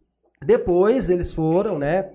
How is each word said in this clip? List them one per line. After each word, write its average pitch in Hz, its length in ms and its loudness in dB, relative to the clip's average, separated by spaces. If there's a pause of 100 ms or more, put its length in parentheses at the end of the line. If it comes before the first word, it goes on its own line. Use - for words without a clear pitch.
(440)
depois 190 640 2
eles 175 240 -2
foram, 165 460 0
né, 175 360 -2